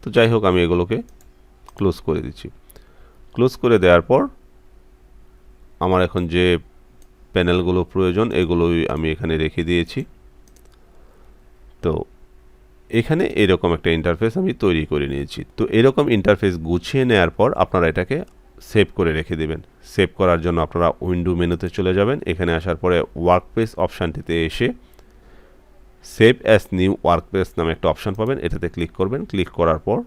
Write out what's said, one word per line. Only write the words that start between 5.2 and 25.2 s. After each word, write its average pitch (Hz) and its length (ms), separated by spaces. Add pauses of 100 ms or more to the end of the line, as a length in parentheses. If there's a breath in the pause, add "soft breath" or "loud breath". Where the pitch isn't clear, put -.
আমার 92 180
এখন 87 260
যে 90 300 (760)
প্যানেলগুলো 90 520
প্রয়োজন 95 480
এগুলোই 85 560
আমি 80 220
এখানে 80 340
রেখে 80 180
দিয়েছি। 87 420 (1800 soft breath)
তো 80 220 (840)
এখানে 156 360
এরকম 92 480
একটা 82 160
ইন্টারফেস 85 480
আমি 190 140
তৈরি 82 340
করে 73 220
নিয়েছি। 69 360 (120)
তো - 100 (120)
এরকম 135 320
ইন্টারফেস 101 480
গুছিয়ে 87 460
নেয়ার 101 260
পর 120 220
আপনারা 90 360
এটাকে 92 360 (360)
সেভ 104 340
করে 85 180
রেখে 80 240
দেবেন। 78 240 (220)
সেভ - 340
করার 87 260
জন্য 85 180
আপনারা 82 400
উইন্ডো 90 340
মেনুতে 87 420
চলে 92 180
যাবেন। 107 320
এখানে 85 280
আসার 82 220
পরে 87 240 (160)
ওয়ার্কস্পেস 90 540 (140)
অপশনটিতে 82 640
এসে 117 200 (1500 soft breath)